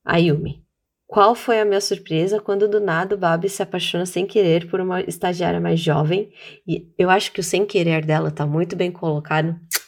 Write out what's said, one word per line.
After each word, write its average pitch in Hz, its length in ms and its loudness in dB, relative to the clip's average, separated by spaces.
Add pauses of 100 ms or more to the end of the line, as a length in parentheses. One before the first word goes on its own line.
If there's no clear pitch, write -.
a 170 140 2
Yumi. 147 460 0 (420)
Qual 208 300 4
foi 226 240 0
a 214 40 2
minha 202 160 2
surpresa 190 600 -2
quando 202 280 0
do 208 120 0
nada 190 360 0
o - 20 -6
Babi 175 300 0
se 196 140 -6
apaixona 180 440 -4
sem 185 200 -4
querer 170 420 2
por 190 120 -2
uma 185 220 -2
estagiária 175 580 -2
mais 170 200 0
jovem, 156 500 0 (360)
e - 220 -4 (100)
eu 180 120 4
acho 202 220 2
que - 80 -6
o 170 40 -4
sem 190 220 0
querer 165 380 0
dela 156 260 0
tá 151 160 -4
muito 170 300 -2
bem 180 160 -2
colocado, 160 640 -2 (320)